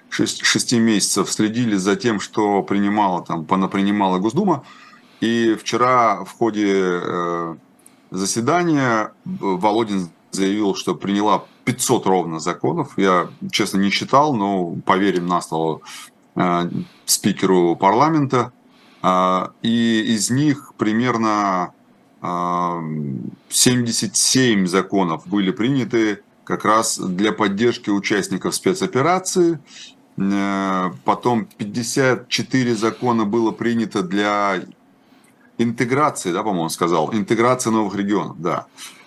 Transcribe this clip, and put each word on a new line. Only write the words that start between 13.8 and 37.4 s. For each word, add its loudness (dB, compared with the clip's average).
считал, 2
но -2
поверим 0
на 0
слово, -4
э, 0
спикеру 2
парламента. 2
А, 2
и 2
из -2
них 0
примерно, 0
а, -2
семьдесят 0
семь 2
законов 0
были 0
приняты 0
как -4
раз 2
для 0
поддержки 0
участников -2
спецоперации. 0
Э, -2
потом 0
пятьдесят -2
четыре 0
закона 0
было 0
принято -2
для 0
интеграции, 0
да, -2
по-моему, -2
он -4
сказал, 0
интеграции 0